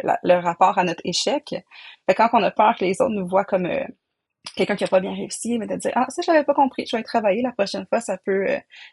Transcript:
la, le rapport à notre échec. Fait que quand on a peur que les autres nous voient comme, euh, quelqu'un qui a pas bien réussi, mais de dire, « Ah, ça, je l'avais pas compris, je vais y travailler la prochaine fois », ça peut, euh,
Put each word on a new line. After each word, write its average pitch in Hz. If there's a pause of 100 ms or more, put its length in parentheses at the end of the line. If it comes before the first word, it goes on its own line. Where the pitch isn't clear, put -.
la, -
le 180
rapport 180
à 185
notre 175
échec. 208
Fait -
que -
quand 247
on 220
a 180
peur 226
que 196
les 185
autres 202
nous 185
voient 190
comme, 185
euh, - (720)
quelqu'un 202
qui 196
a 180
pas 185
bien 190
réussi, 202
mais 214
de 190
dire, « -
Ah, 254
ça, 349
je 349
l'avais 302
pas 285
compris, 277
je -
vais 226
y 226
travailler 220
la 247
prochaine 196
fois », 220
ça 196
peut, 196
euh, - (340)